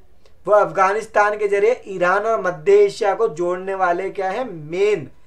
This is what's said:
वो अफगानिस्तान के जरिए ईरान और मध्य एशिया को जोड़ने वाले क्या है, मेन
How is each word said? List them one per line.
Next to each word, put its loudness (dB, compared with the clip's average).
वो 4
अफगानिस्तान 2
के -2
जरिए 0
ईरान 0
और -2
मध्य 0
एशिया 4
को 0
जोड़ने -4
वाले -2
क्या -4
है, -6
मेन -4